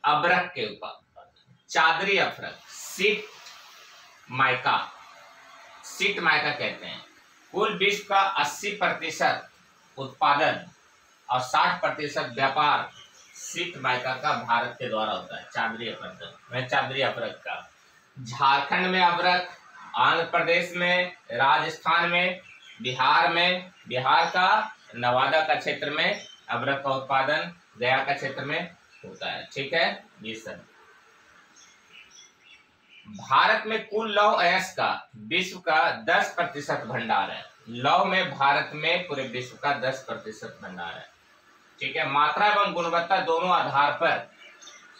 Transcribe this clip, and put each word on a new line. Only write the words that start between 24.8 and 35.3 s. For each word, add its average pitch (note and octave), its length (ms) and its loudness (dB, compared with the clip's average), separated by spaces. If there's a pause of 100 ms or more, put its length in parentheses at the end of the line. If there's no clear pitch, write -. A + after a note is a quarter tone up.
नवादा B2+ 460 2
का D3+ 140 2
क्षेत्र C#3+ 360 -4
में F3 360 -2 (220)
अब्रक B2+ 360 -2
का C3+ 60 -2
उत्पादन, C3+ 640 0 (260)
गया B2 260 2
का C#3 80 -2
क्षेत्र C3+ 320 -6
में D#3+ 260 -6 (340)
होता - 280 -10
है। - 200 -12
ठीक C#3 220 -6
है, F3+ 300 0 (180)
ये A2 120 -10
सब। F#2 300 -14 (2500)
भारत - 600 4
में A3 200 -2
कुल A3 260 -2
लौह G3+ 300 4
अयस्क F3+ 300 2
का - 440 -2
विश्व F3 420 -4